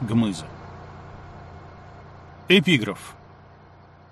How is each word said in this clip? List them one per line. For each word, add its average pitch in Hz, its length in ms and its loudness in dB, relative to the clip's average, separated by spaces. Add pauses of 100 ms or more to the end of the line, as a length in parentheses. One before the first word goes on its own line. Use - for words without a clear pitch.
Гмыза. 110 460 2 (2000)
Эпиграф. 139 640 6 (960)